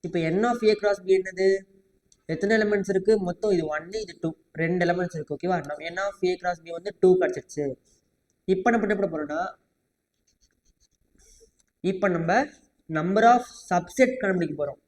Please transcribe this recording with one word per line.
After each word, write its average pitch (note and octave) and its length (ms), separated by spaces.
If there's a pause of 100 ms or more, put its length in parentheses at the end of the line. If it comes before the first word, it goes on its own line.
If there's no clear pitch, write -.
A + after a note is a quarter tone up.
இப்ப F3+ 120 (160)
N F#3 60 (120)
of A#3+ 80 (120)
A G#3 100
cross G3+ 240
B F#3+ 140
என்னது? F#3 300 (840)
எத்தனை G3 260
எலிமெண்ட்ஸ் G3+ 340
இருக்கு? F#3+ 200 (140)
மொத்தம் F#3+ 300
இது D#3+ 80 (100)
ஒன்னு, E3+ 300
இது E3+ 180
டூ, E3 80 (320)
ரெண்டு F3 220
எலிமெண்ட்ஸ் F3 320
இருக்கு, D3+ 200
ஓகேவா? F3+ 300
நம்ம D3+ 260
N F3+ 140
of G3+ 100 (140)
A - 20 (100)
cross F3 200
B E3 160
வந்து G#3 140 (100)
டூ F#3 80 (100)
கிடைச்சிருச்சு. D3 440 (880)
இப்ப F#3+ 200
நம்ம G#3+ 140
என்ன G#3 100
பண்ண F#3+ 160
போறோம்னா, D#3 280 (2500)
இப்ப F#3+ 240
நம்ம E3 180 (640)
number F#3 320
of B3 120 (280)
subset F3+ 500
கண்டுபிடிக்க F3 400
போறோம். C#3 180 (100)